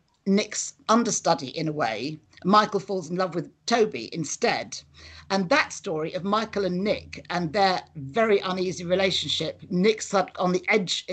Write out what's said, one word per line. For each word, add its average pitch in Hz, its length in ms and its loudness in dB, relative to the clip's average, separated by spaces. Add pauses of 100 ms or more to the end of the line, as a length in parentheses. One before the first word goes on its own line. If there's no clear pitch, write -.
(260)
Nick's 208 480 0 (140)
understudy 185 600 2 (100)
in 160 100 -2
a 156 60 -2
way. 135 440 -4 (280)
Michael 202 340 4
falls 185 300 -6
in 175 80 -4
love 180 180 -2
with 160 140 -4 (160)
Toby 214 480 0
instead. 156 680 -2 (500)
And 196 200 0
that 294 240 2
story 160 400 -4
of 170 100 -6
Michael 202 400 0
and 180 180 -2
Nick 131 480 -4
and 175 220 -2
their 190 300 2 (160)
very 202 420 2
uneasy 185 460 -2
relationship, 175 840 0
Nick's 202 440 2
up 190 260 2
on 180 140 2
the 180 160 0
edge 202 440 0